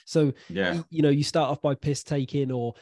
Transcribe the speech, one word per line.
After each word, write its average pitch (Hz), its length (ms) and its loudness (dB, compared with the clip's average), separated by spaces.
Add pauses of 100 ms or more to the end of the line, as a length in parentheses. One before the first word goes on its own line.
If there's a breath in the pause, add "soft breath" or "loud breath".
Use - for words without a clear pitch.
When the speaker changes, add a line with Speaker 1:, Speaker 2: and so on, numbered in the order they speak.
Speaker 1:
So, 151 280 2 (160 loud breath)
Speaker 2:
Yeah. 170 260 0
Speaker 1:
y-, 165 160 -6
you 160 100 0
know, 151 80 6
you 143 140 4
start 143 260 0
off 147 140 -6
by 143 100 0
piss 139 300 -4
taking, 139 480 -2
or, 120 300 -4